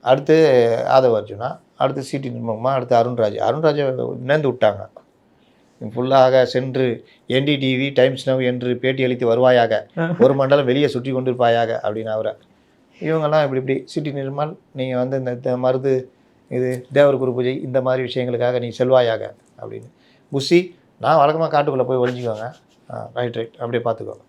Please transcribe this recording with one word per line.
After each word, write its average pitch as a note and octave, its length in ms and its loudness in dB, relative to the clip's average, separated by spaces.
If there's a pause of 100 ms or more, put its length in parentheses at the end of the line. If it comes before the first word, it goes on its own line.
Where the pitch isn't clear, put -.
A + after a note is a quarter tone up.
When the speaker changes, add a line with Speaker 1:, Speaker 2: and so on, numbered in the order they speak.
Speaker 1:
அடுத்து C3+ 760 4 (100)
ஆதவ B2 340 4
அர்ஜுனா, G#2 380 -10 (160)
அடுத்து C3+ 260 -2
சி C3+ 160 -8
டி C3+ 120 -8
நிர்மலமா, A2+ 320 -8
அடுத்து B2+ 360 0
அருண்ராஜ். A#2 400 0
அருண்ராஜை C#3 680 0 (220)
நேர்ந்து C#3+ 240 2
விட்டாங்க. G2+ 360 0 (1080)
"ஃபுல்லாக C3 480 6
சென்று B2+ 640 -2 (220)
என் C3+ 160 0
டி C#3+ 120 2
டி C3 200 0
வி, C#3 180 -2
டைம்ஸ் C3+ 360 2
நவ் C3 160 0
என்று B2 320 -2
பேட்டி C3 260 -2
அளித்து B2 240 -2
வருவாயாக, A#2 580 4 (120)
Speaker 2:
ஆ. E3 220 -2
Speaker 1:
ஒரு C3+ 140 6
மண்டலம் C#3 320 2
வெளியே C3+ 220 2
சுற்றி B2+ 260 -4
கொண்டிருப்பாயாக" A#2+ 720 0
அப்படின்னு A2 240 -6
அவரை. A2 260 -4 (640)
இவங்கெல்லாம் D#3 440 0
இப்படி C3+ 120 -2
இப்படி C3 300 -2
"சி - 160 -6
டி D3 100 -6
நிர்மல், C#3+ 440 -6 (160)
நீங்க C3 260 -4
வந்து C3 200 -2
இந்த, B2+ 140 -4
இந்த B2+ 260 -4
மருது, C3 460 0 (460)
இது B2+ 440 -6
தேவர் C#3 240 4
குரு B2+ 160 -2
பூஜை, B2+ 280 -4
இந்த C3 200 -4
மாதிரி B2+ 320 -4
விஷயங்களுக்காக B2 460 -2
நீ A#2+ 80 -6 (100)
செல்வாயாக" A#2+ 560 2 (260)
அப்படின்னு. A2 320 -16 (400)
புஷி, E3+ 440 0 (240)
"நான் D3 300 4
வழக்கமா D#3 100 0
காட்டுக்குள்ள C#3+ 460 0
போய் C3 120 -2
ஒளிஞ்சுக்கோங்க." B2 560 -4 (380)
ஆ, A2+ 220 -12
ரைட், A#2+ 200 -4
ரைட், A#2 260 -8
அப்படியே A#2+ 240 -4
பார்த்துக்கோ. A2 300 -6 (160)